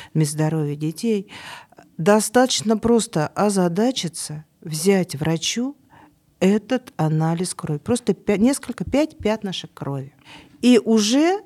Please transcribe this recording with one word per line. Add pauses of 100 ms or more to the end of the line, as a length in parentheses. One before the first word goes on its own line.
(140)
Минздоровье
детей. (680)
Достаточно
просто
озадачиться – (180)
взять
врачу (640)
этот
анализ
крови.
Просто
пя-,
несколько,
пять
пятнышек
крови. (500)
И
уже,